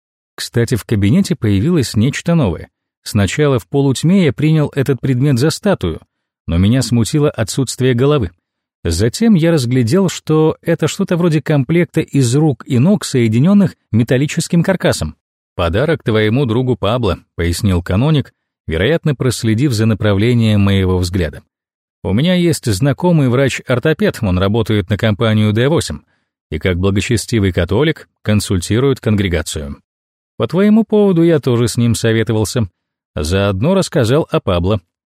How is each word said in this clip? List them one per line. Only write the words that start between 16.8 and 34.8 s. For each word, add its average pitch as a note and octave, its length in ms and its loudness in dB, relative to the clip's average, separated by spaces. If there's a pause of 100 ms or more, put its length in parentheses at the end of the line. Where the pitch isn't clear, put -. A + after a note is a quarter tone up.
пояснил F2 480 0
каноник, C3 500 0 (360)
вероятно, C3 480 -2
проследив A#2 560 -2
за A2 140 0
направлением G#2+ 760 2
моего G2 380 2
взгляда. F2+ 440 -4 (600)
«У F#2 80 -4
меня D3+ 220 0
есть E3+ 320 0
знакомый C3+ 600 0
врач-ортопед, C#3 920 -2
он F2+ 160 0
работает G#2 500 0
на G#2 80 0
компанию G#2+ 560 0
Д A#2+ 160 0
восемь C3+ 340 -2 (480)
и, D#2+ 100 -6
как F2+ 180 0
благочестивый G2 720 0
католик, F#2+ 580 -2 (140)
консультирует G#2+ 800 0
конгрегацию. E2 800 -4 (580)
По A#2 100 -2
твоему G#3 380 2
поводу G3+ 400 2
я E3 160 4
тоже A#2+ 260 0
с - 100 -6
ним A#2+ 200 2
советовался. A2+ 720 -2 (460)
Заодно G2 580 0
рассказал D#3 560 0
о D#3+ 100 -2
Пабло, F#2 400 0 (260)